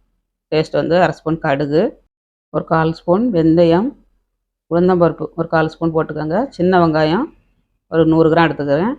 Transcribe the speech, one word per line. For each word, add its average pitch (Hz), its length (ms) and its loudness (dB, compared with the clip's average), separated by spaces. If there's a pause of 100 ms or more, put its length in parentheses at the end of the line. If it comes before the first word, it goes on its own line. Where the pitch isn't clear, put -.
(520)
டேஸ்ட் 151 280 -2
வந்து 160 240 0
அரை 156 140 0
ஸ்பூன் 160 260 -4
கடுகு, 147 380 0 (720)
ஒரு 160 180 -4
கால் 160 280 0
ஸ்பூன் 190 240 0 (120)
வெந்தயம், 165 520 4 (800)
உளுந்தம்பருப்பு 170 540 0 (160)
ஒரு 165 120 -6
கால் 160 220 0
ஸ்பூன் 165 220 -4
போட்டுக்கோங்க. 156 420 -4 (180)
சின்ன 180 260 2
வெங்காயம் 160 440 0 (680)
ஒரு 165 100 2 (100)
நூறு 160 200 4
கிராம் 165 160 2
எடுத்துக்கிறேன். 147 500 -2